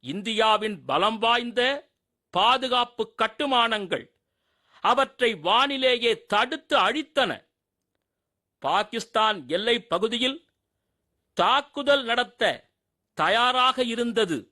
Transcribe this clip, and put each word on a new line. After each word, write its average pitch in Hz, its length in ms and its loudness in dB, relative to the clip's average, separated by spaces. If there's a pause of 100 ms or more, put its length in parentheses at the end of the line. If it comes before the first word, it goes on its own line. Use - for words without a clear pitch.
இந்தியாவின் 214 800 -2
பலம் 180 340 0
வாய்ந்த 240 420 0 (720)
பாதுகாப்பு 240 720 0 (100)
கட்டுமானங்கள் 226 920 -2 (760)
அவற்றை 247 520 0
வானிலேயே 240 800 0 (140)
தடுத்து 247 500 -2
அழித்தன. 247 540 0 (1300)
பாகிஸ்தான் 214 760 0 (100)
எல்லை 208 320 0
பகுதியில் 233 580 -2 (1000)
தாக்குதல் 277 680 0
நடத்த 240 380 -2 (760)
தயாராக 247 680 2
இருந்தது. 226 540 -2 (140)